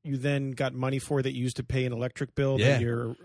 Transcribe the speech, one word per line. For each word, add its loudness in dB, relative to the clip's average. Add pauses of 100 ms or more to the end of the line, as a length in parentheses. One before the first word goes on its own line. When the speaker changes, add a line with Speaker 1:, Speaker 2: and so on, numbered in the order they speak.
Speaker 1:
you -4
then 0
got -2
money -2
for 0
that -2
you -4
used -2
to -4
pay 0
an -2
electric -6
bill, 2
then 6
Speaker 2:
Yeah. 2
Speaker 1:
you're -2 (140)